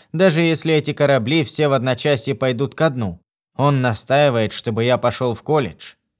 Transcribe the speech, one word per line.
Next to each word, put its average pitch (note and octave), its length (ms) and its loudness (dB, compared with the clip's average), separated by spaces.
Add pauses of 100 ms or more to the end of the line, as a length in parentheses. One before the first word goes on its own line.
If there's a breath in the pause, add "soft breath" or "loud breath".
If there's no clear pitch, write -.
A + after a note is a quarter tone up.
(120)
даже E3+ 300 2
если D#3+ 320 0
эти D3+ 180 0
корабли C#3 520 2
все D3+ 260 0
в C3+ 40 2
одночасье C3 640 -2
пойдут B2+ 400 -2
ко D#3+ 140 0
дну. G#2+ 320 -6 (340)
Он C#3 260 2
настаивает, B2 720 0
чтобы A2+ 300 -4
я B2 140 2
пошёл A#2+ 360 -2
в - 80 -10
колледж. C3+ 520 -4 (260)